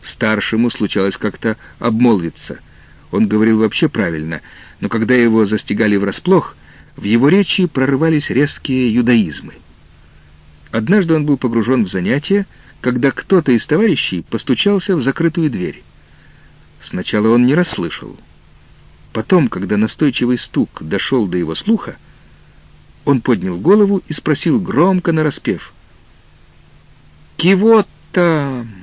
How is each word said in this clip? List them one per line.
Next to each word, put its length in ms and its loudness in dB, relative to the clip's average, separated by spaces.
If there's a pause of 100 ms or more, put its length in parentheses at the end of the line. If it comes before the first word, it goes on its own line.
Старшему 680 -2
случалось 460 -2
как-то 380 -4 (220)
обмолвиться. 800 0 (540)
Он 160 2
говорил 320 2
вообще 300 0
правильно, 520 -4 (380)
но 100 -6
когда 240 0
его 320 4
застигали 520 0
врасплох, 600 0 (380)
в 80 -16
его 260 2
речи 380 2
прорывались 640 0
резкие 600 -2
юдаизмы. 640 0 (1160)
Однажды 420 0
он 140 0
был 100 2
погружён 480 0
в 60 -10
занятия, 560 -2 (320)
когда 300 0
кто-то 420 0
из 140 2
товарищей 560 0
постучался 760 -2
в 60 0
закрытую 480 0
дверь. 340 -6 (1000)
Сначала 460 -2
он 180 4
не 80 2
расслышал. 600 -4 (1000)
Потом, 360 2
когда 280 -4
настойчивый 600 0
стук 460 -4
дошёл 440 -2
до 100 -4
его 180 -4
слуха, 420 -4 (1040)
он 180 2
поднял 360 0
голову 500 2
и 60 -8
спросил 480 0
громко 500 2
нараспев: 640 -4 (1600)
"Кивотам?" 1300 0 (120)